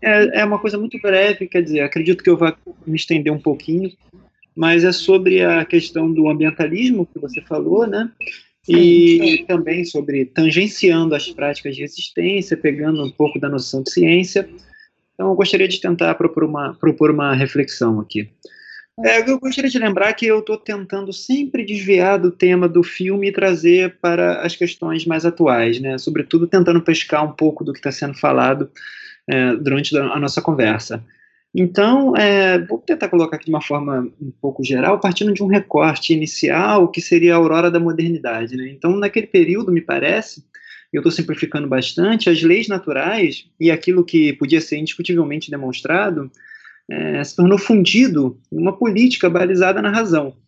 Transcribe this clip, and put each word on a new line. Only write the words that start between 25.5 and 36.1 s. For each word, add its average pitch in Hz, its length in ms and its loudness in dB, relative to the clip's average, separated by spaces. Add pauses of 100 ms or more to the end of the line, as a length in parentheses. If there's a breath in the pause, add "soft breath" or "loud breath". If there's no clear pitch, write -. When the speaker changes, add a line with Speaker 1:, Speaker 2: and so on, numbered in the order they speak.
Speaker 1:
né? 131 180 -6
Sobretudo 156 480 -2
tentando 175 360 4
pescar 156 440 0
um 151 60 -8
pouco 151 320 -2
do 151 80 -6
que 135 80 -10
tá 139 140 -6
sendo 143 220 -8
falado, 135 540 0 (560 loud breath)
é, 127 300 0
durante 143 420 -2
a 139 220 -2
nossa 143 220 -4
conversa. 113 600 -2 (540 soft breath)
Então, 208 640 2
é, 196 480 4
vou 214 140 -6
tentar - 280 -4
colocar 160 300 0
aqui - 80 -14
de 160 60 -4
uma 156 100 -2
forma 143 400 -4 (200)
um 135 100 -12 (100)
pouco 139 240 -6
geral, 143 340 0
partindo 202 340 0
de 190 80 -4
um 202 60 -2
recorte 160 680 0